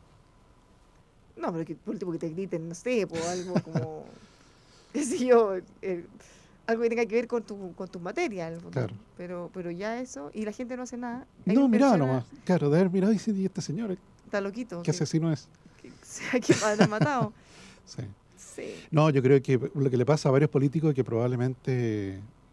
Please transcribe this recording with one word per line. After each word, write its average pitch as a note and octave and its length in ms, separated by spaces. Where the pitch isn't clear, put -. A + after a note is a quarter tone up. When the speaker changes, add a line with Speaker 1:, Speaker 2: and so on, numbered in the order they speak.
Speaker 1:
No, E4 140
pero E3 140
que D#3 100
por - 180
último F3+ 180
que E3 80
te E3 100
griten, E3+ 400
no E3+ 60
sé, A#3 320
po, E3+ 80
algo F3+ 260
como, D#3+ 420
<laughs> - 460
qué D4 100
sé B3+ 220
yo, A#3 300
eh, F3 240
algo A3+ 160
que A#3 60
tenga A#3 160
que G3+ 100
ver A#3+ 120
con A#3+ 160
tu, G3 300
con F#3 140
tus F3 140
materias, F#3+ 480
en E3 60
el E3+ 60
fondo. F3 180
Speaker 2:
Claro. A#2 160
Speaker 1:
Pero, F3 360
pero F3 180
ya G#3 280
eso, C4+ 340
y G#3+ 120
la G#3+ 60
gente B3 260
no B3 60
hace B3 140
nada. B3 280
Hay F#3+ 100
Speaker 2:
No, C4+ 60
Speaker 1:
una C4+ 80
Speaker 2:
miraba B3+ 240
Speaker 1:
persona C#3 200
Speaker 2:
nomás, B2+ 120
claro, D3 240
de D3+ 100
haber F#3 120
mirado F#3+ 220
y G#3 40
decir, G#3 180
"¿Y F#3+ 100
este F#3 160
señor, G#3+ 300
eh, F3+ 60
Speaker 1:
Está G3+ 160
loquito, G3 380
Speaker 2:
qué E3+ 40
Speaker 1:
que E3 80
Speaker 2:
asesino D#3+ 400
es?". - 160
Speaker 1:
que, - 600
<laughs> - 0
que - 120
habrá G#3+ 240
matado. A3 500
Speaker 2:
<laughs> - 60
Sí. - 160
Speaker 1:
Sí. - 380
Speaker 2:
No, D#3 220
yo C#3 100
creo C3+ 220
que C3 160
lo C#3 160
que B2+ 60
le B2 100
pasa D3+ 220
a - 20
varios C#3 180
políticos D3 460
que C3 80
probablemente, A#2 1160